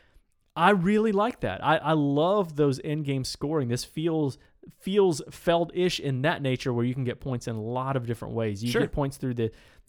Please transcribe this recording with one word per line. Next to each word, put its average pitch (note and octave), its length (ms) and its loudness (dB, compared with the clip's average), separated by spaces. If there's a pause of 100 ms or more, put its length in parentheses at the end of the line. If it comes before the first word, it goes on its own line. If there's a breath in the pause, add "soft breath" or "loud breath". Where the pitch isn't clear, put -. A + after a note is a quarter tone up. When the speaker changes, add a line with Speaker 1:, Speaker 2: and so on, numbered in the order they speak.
(560 soft breath)
Speaker 1:
I E3+ 140 4
really G#3 420 4
like G#3 300 0
that. F#2+ 240 -4
I, D3+ 120 6
I D3 140 0
love D#3 640 2
those C#3+ 240 2
in-game C#3+ 460 -4
scoring. D3 420 -4
This A#2+ 160 -2
feels, D#3 540 -2 (420 soft breath)
feels F#3+ 500 2
Feld-ish E3+ 720 0
in C3 220 -2
that D3 200 0
nature C3 300 -2
where A#2+ 140 0
you B2+ 80 0
can C3 100 -6
get A#2+ 160 -4
points B2+ 300 -6
in A2+ 80 -6
a G#2+ 40 -6
lot B2+ 360 -4
of A#2 100 -6
different A#2 280 -6
ways. A2 280 -2
You A#2+ 80 -2
Speaker 2:
Sure. - 120 2
Speaker 1:
get - 100 -4
points C#3 240 -2
through B2+ 160 -4
the, A#2 180 -2 (380 soft breath)